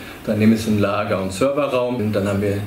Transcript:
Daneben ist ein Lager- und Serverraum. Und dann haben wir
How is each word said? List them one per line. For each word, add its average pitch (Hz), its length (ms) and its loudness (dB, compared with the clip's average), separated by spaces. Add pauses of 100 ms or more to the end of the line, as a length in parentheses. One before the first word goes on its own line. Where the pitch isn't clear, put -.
(260)
Daneben 110 260 4
ist 107 140 0
ein 107 140 0
Lager- 104 420 0
und 95 100 -4
Serverraum. 131 640 0
Und 107 160 -2
dann 101 140 0
haben 98 160 0
wir 101 240 0